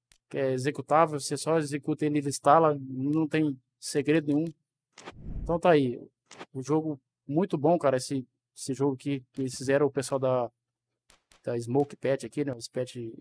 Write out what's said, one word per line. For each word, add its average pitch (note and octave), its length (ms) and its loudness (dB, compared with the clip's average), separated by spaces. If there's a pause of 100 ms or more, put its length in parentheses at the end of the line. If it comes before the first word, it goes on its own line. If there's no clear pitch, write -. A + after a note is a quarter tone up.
(300)
que C#3+ 80 -8
é C3+ 160 0
executável. D3 680 0
Você C#3 180 -6
só D#3+ 200 0
executa D3 480 -2
ele, D3 140 0
ele C#3+ 100 -2
instala, D3+ 500 4
não C3+ 480 -2
tem D3+ 320 -2 (200)
segredo D3 540 0
nenhum. D3+ 120 2 (1000)
Então - 160 -2
tá F3+ 120 6
aí. C3 300 4 (520)
O C3+ 100 -10
jogo D3+ 360 -2 (280)
muito E3 300 0
bom, D#3 200 4
cara, C3+ 200 2
esse, C3 280 -4 (300)
esse - 180 -6
jogo C#3 220 0
aqui C3+ 280 -6 (100)
que C3+ 80 -6
eles C3 140 -6
fizeram, C#3 300 2
o C3+ 60 0
pessoal C3+ 260 -2
da, B2+ 320 0 (960)
da A#2+ 160 -4
Smoke C3 380 0
Patch C3+ 260 -2
aqui, C#3+ 220 -4
né? C3+ 100 -4
Os A#2 120 -12
Patch B2+ 280 -8 (260)